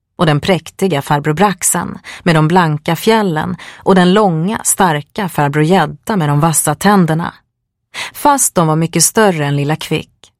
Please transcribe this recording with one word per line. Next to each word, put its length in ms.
och 100
den 140
präktiga 640
farbror 300
Braxen 680
med 120
de 140
blanka 480
fjällen 600
och 180
den 180
långa, 520
starka 640
farbror 360
Gädda 520
med 120
de 120
vassa 340
tänderna. 600
Fast 420
de 120
var 100
mycket 260
större 440
än 100
lilla 200
Kvick 640